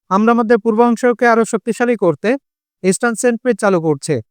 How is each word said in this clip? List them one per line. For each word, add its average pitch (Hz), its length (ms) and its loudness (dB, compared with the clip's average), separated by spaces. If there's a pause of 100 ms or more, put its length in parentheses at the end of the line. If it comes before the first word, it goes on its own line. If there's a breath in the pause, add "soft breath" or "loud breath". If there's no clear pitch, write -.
(120)
"আমরা 214 200 2
আমাদের 233 260 2
পূর্বাংশকে 233 720 0
আরও 226 180 2
শক্তিশালী 233 500 -4
করতে 190 340 -2 (540)
ইস্টার্ন 208 320 0
সেন্ট্রি 247 380 -2
চালু 196 280 0
করছে। 156 340 -2 (160)